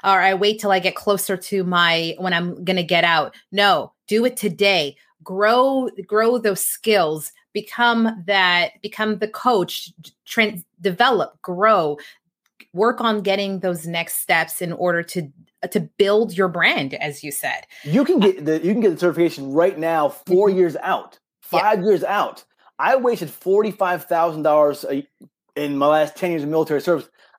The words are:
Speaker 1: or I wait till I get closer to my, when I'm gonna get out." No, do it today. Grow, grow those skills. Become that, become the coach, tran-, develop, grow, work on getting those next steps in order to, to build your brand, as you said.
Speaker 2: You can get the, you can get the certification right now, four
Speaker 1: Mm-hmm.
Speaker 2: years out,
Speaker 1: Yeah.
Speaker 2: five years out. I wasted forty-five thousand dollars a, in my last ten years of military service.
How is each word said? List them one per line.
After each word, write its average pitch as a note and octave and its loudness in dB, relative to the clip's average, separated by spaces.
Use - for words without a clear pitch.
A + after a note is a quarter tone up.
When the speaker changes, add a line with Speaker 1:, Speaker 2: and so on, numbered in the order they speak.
Speaker 1:
or G3 4
I F#3+ 4
wait G#3 0
till G#3 0
I F#3+ 4
get F3+ -2
closer G3+ -2
to F#3+ -4
my, E3+ 0
when F#3 -4
I'm F3 -4
gonna F#3 0
get E3+ 2
out." D#3+ 2
No, F#3+ 2
do A3 2
it B3+ -2
today. F#3 0
Grow, A#3+ 0
grow A3+ 2
those G3+ -2
skills. D#3+ 0
Become A3+ 0
that, F3+ 2
become G#3+ -4
the G#3+ -2
coach, G#3+ -2
tran-, G#3+ -4
develop, F#3+ 0
grow, F3+ 2
work A3+ 0
on A3 0
getting G3 -2
those F3 -4
next E3+ -6
steps E3 0
in E3+ -6
order E3+ -2
to, D#3+ -8
to G#3 -2
build G3+ 0
your F#3 2
brand, E3+ 0
as C#3+ -8
you D3 -10
said. - -6
Speaker 2:
You G3 2
can F4 2
get F#3+ 2
the, D#3 0
you F#3 0
can A3+ 0
get G#3+ 4
the D#3 -6
certification D#3 -2
right E3 2
now, D#3+ 0
four F3+ 2
Speaker 1:
Mm-hmm. F#3+ 2
Speaker 2:
years E3+ 2
out, D#3 -6
Speaker 1:
Yeah. E3 2
Speaker 2:
five G#3 2
years F#3+ 2
out. F3+ -4
I G3 2
wasted A#3+ -2
forty-five F#3 -2
thousand E3 -2
dollars D3+ 2
a, C#3 -4
in C#3+ -4
my C#3+ 4
last D3+ 2
ten F3+ -4
years D#3+ -4
of D3 -4
military D#3 0
service. D#3+ -2